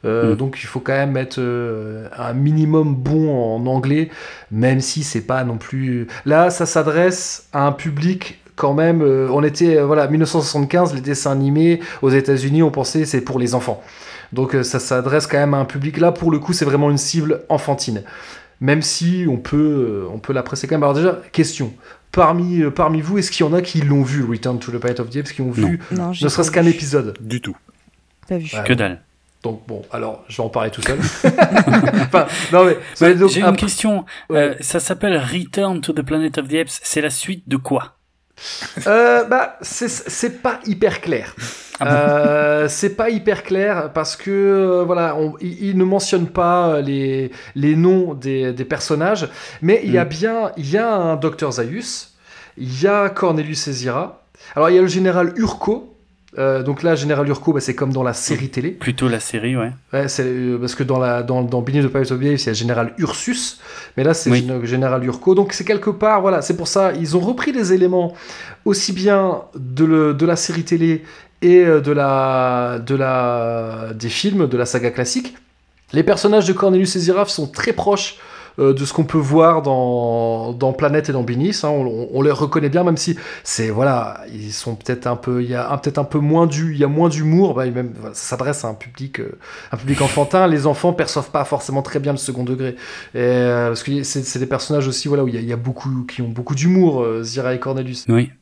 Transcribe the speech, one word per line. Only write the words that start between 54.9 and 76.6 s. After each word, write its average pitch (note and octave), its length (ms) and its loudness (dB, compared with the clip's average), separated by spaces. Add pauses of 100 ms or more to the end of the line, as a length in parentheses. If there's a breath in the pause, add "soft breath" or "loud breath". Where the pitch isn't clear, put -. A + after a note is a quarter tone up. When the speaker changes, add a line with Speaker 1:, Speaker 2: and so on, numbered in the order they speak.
Speaker 1:
Urko. - 580 -2 (420)
Euh, C3+ 260 0
donc C#3 200 -4
là, E3 120 4
général C#3+ 340 0
Urko, D3 240 0
bah, C#3+ 80 2
c'est B2+ 140 -4
comme C3+ 180 -2
dans C3 100 -2
la B2 100 0
série C3 380 -4
télé. C3+ 200 -4
Speaker 2:
Plutôt B2+ 380 -2
la A2+ 100 0
série, A#2 380 -4
ouais. A#2+ 160 -4 (200)
Speaker 1:
Ouais, C#3 160 -2
c'est, C3+ 180 -2
euh, B2+ 320 -2
parce B2 160 -6
que - 80 -6
dans C3 160 0
la, B2 240 0
dans, B2+ 200 -2
dans B2 200 -2
Beneath C#3 220 0
the C3 40 2
Planet C3+ 240 0
of B2+ 80 -2
the C3+ 40 -2
Apes, C#3+ 160 0
il - 60 -4
y - 20 -2
a A2 40 -2
le - 20 -2
général A#2 440 -2
Ursus, - 600 -4 (360 loud breath)
mais C3 80 0
là, D#3+ 100 2
c'est - 160 -2
Speaker 2:
Oui. B2 160 4
Speaker 1:
géné-, B2+ 200 -4
général B2+ 380 0
Urko. B2+ 300 2
Donc G3 180 2
c'est F3+ 120 -8
quelque G3+ 260 0
part, G#3+ 300 2
voilà, F#3 220 2
c'est E3+ 140 -2
pour E3+ 120 -6
ça, F#3+ 240 2
ils E3 240 -2
ont F3+ 40 4
repris B3 320 -2
des G#3+ 200 0
éléments F3+ 400 2 (540 loud breath)
aussi G3 260 0
bien F#3+ 500 2 (140)
de C3 280 0
le, D#3 300 4
de D#3 120 0
la E3+ 100 2
série E3+ 280 -4
télé E3 380 2 (380 loud breath)
et, F3+ 240 8
euh, D#3 160 6
de C#3 120 0
la, C3 840 2
de A#2 160 -4
la, A#2 1000 -2
des A2+ 160 -8
films, F#3+ 360 0
de B2 120 0
la A#2+ 80 2
saga A#2+ 240 0
classique. B2 440 -4 (580)
Les D#3 100 2
personnages G3+ 440 4
de F#3 60 2
Cornelius F#3 420 2